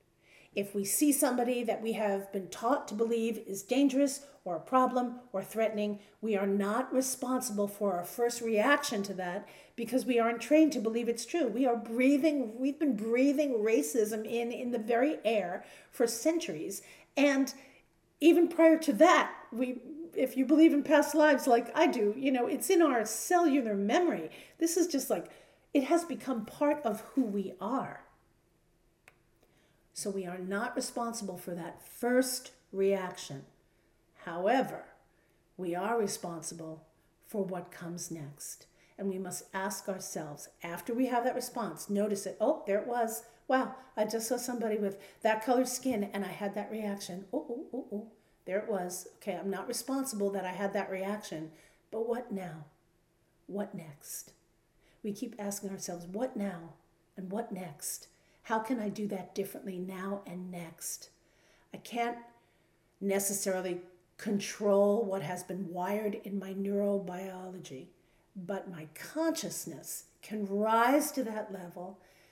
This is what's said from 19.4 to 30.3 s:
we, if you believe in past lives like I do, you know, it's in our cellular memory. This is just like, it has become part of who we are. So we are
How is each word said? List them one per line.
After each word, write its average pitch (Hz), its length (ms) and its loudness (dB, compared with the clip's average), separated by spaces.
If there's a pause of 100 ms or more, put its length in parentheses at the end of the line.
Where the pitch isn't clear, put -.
we, 247 300 -4 (340)
if 262 200 0
you 262 100 2
believe 294 280 8
in 285 100 2
past 294 300 6
lives 302 320 6
like 233 320 6
I 320 80 6
do, 220 320 2
you 269 140 2
know, 254 160 2
it's - 240 0
in 349 100 8
our 254 240 4
cellular 277 680 2
memory. 208 560 2 (260)
This 330 200 2
is 339 100 4
just - 240 -2
like, 180 160 -2 (480)
it 269 80 4
has 320 200 2
become 247 420 -4
part 294 380 0
of 208 180 -2 (120)
who 269 100 2
we 196 380 -4
are. 226 400 -4 (1900)
So - 160 -6
we 196 160 -4
are 175 120 -6